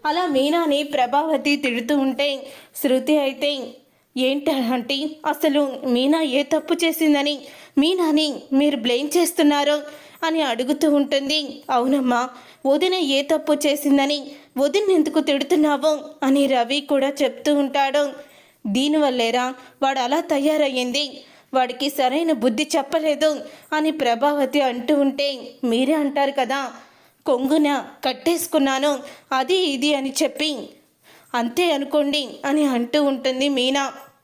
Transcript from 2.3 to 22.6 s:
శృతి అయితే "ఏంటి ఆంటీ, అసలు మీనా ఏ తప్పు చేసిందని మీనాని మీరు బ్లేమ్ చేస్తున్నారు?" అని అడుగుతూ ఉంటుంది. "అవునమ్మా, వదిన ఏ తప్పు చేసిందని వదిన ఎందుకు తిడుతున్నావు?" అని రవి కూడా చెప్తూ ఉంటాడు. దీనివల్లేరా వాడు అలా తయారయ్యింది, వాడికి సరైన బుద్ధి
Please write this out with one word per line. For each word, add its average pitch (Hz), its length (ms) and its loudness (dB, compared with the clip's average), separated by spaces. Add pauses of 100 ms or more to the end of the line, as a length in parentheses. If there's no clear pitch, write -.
శృతి 262 440 2
అయితే 277 320 -2 (640)
"ఏంటి 277 360 0 (140)
ఆంటీ, 247 320 -2 (280)
అసలు 294 360 0 (260)
మీనా 262 320 2 (100)
ఏ 269 140 0
తప్పు 302 300 0
చేసిందని 311 640 2 (420)
మీనాని 311 500 2 (260)
మీరు 277 240 2
బ్లేమ్ 247 320 -2
చేస్తున్నారు?" 294 680 2 (460)
అని 320 200 0
అడుగుతూ 269 480 0
ఉంటుంది. 285 480 0 (300)
"అవునమ్మా, 254 520 2 (440)
వదిన 311 300 2 (140)
ఏ 269 140 2
తప్పు 311 300 0
చేసిందని 285 680 2 (380)
వదిన 381 340 2
ఎందుకు 311 300 2
తిడుతున్నావు?" 302 720 2 (300)
అని 277 240 4
రవి 262 340 0
కూడా 277 340 0
చెప్తూ 285 400 0
ఉంటాడు. 277 480 0 (680)
దీనివల్లేరా 254 840 0 (280)
వాడు 269 180 0
అలా 262 200 0
తయారయ్యింది, 277 1040 -2 (300)
వాడికి 254 360 0
సరైన 285 420 0
బుద్ధి 247 360 0 (100)